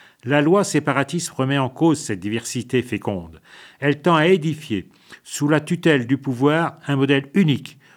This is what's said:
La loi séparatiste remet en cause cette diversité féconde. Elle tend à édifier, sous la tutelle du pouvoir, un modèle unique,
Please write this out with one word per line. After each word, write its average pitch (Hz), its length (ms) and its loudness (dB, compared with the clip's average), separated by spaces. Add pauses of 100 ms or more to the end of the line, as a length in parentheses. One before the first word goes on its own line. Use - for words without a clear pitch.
(260)
La 147 140 2
loi 175 240 4
séparatiste 143 640 -2
remet 135 300 -2
en 131 100 0
cause 156 320 0
cette 104 180 -6
diversité 113 600 -4
féconde. 98 640 -6 (360)
Elle 143 220 -2
tend 175 140 2
à 156 140 4
édifier, 156 600 -2 (340)
sous - 260 -4
la 151 120 4
tutelle 156 460 0
du 135 100 0
pouvoir, 139 680 0
un 143 100 -2
modèle 139 380 2
unique, 156 420 0 (200)